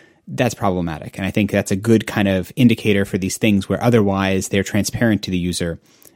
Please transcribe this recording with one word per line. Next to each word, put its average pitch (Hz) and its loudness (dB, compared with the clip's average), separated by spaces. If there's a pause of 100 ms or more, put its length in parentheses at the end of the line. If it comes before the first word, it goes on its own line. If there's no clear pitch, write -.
(320)
that's 127 0
problematic. 87 -4
And 98 -4
I 98 -4
think 104 0
that's 98 0
a 101 0
good 110 2
kind 104 0
of 92 0
indicator 110 2
for 101 -4
these 92 -4
things 101 0
where 98 -2
otherwise 98 2
they're 98 0
transparent 104 0
to 95 -4
the 92 0
user. 87 -4 (340)